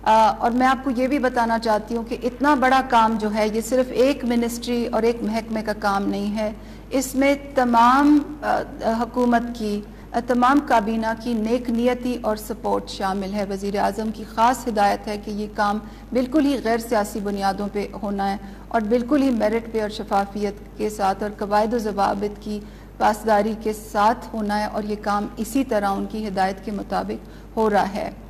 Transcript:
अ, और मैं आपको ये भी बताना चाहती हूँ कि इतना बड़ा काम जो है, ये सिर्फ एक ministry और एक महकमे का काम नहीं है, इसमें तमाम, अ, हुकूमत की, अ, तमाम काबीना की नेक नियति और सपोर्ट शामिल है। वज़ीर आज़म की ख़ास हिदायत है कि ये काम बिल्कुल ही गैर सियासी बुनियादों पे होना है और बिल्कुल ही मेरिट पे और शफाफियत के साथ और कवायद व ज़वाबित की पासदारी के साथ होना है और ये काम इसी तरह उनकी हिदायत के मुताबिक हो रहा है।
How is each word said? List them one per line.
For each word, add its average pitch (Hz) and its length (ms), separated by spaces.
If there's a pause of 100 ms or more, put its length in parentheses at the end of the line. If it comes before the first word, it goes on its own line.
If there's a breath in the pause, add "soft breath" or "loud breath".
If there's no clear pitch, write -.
अ, 220 360
और 233 100
मैं 254 160
आपको 262 220
ये 254 180
भी 285 120
बताना 233 380
चाहती 220 380
हूँ 226 100
कि 240 100
इतना 254 400
बड़ा 262 260
काम 226 360
जो 214 120
है, 214 260
ये 226 60
सिर्फ 254 300
एक 269 340
ministry 233 640
और 220 180
एक 233 180
महकमे 220 380
का 214 120
काम 202 300
नहीं 196 240
है, 214 280 (380 loud breath)
इसमें 277 600
तमाम, 254 720 (180)
अ, 214 200 (220)
हुकूमत 240 720
की, 208 260 (300 loud breath)
अ, 233 60
तमाम 247 400
काबीना 226 540
की 240 200
नेक 233 360
नियति 247 460
और 214 220
सपोर्ट 208 500
शामिल 190 420
है। 202 160
वज़ीर 196 320
आज़म 196 340
की 214 120
ख़ास 247 420
हिदायत 202 420
है 208 100
कि 208 140
ये 208 160
काम 208 340 (320 loud breath)
बिल्कुल 254 320
ही 277 120
गैर 226 220
सियासी 220 400
बुनियादों 196 480
पे 196 240 (120)
होना 202 220
है 196 140 (320 loud breath)
और 233 100
बिल्कुल 240 400
ही 269 80
मेरिट 226 440
पे 220 80
और 208 80
शफाफियत 202 680 (200)
के 214 120
साथ 202 260
और 208 140
कवायद 208 440
व 247 40
ज़वाबित 208 600
की 208 240 (380 loud breath)
पासदारी 214 560
के 214 180
साथ 214 420 (180)
होना 208 220
है 208 120
और 208 180
ये 208 100
काम 208 340 (100)
इसी 254 240
तरह 208 240
उनकी 196 360
हिदायत 196 420
के 220 60
मुताबिक 196 500 (360 loud breath)
हो 220 100
रहा 202 160
है। 196 340 (120)